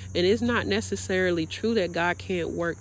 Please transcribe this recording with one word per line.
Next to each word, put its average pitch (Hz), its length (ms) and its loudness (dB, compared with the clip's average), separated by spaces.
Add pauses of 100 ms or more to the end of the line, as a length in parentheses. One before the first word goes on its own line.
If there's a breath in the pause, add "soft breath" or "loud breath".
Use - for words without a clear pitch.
(140 loud breath)
And 175 100 2
it's 214 180 4
not 240 260 0
necessarily 185 800 0
true 226 280 -2
that 180 160 2
God 170 280 0
can't 180 320 -2
work 170 300 -2